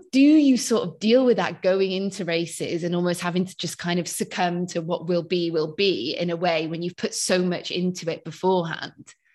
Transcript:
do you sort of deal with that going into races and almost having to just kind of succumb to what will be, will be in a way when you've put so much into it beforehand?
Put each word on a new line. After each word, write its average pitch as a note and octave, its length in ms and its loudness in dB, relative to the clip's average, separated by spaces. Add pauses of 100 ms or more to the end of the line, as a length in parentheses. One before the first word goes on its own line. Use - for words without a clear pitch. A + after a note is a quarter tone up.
(120)
do C4 80 4
you C#4+ 360 8
sort - 280 0
of E3+ 160 -10
deal A#3 240 6
with A#3 140 6
that F3 220 -2
going F#3+ 300 2
into F#3+ 340 -4
races E3 600 -4
and F3 100 -2
almost F3 260 0
having F3 240 0
to F#3 120 -12
just - 220 -8
kind F3 200 -2
of E3+ 80 -2
succumb F3+ 640 -4
to F3+ 120 -4
what E3 280 -4
will F3 160 0
be, E3+ 260 -2
will D#3 240 -2
be E3 440 0
in F3 120 -2
a E3+ 60 -2
way E3 300 0
when E3 160 -6
you've F3 140 -6
put - 180 -6
so F#3 280 0
much F3 280 -4
into F3+ 400 -4
it D#3 140 -8
beforehand? E3 920 -4 (200)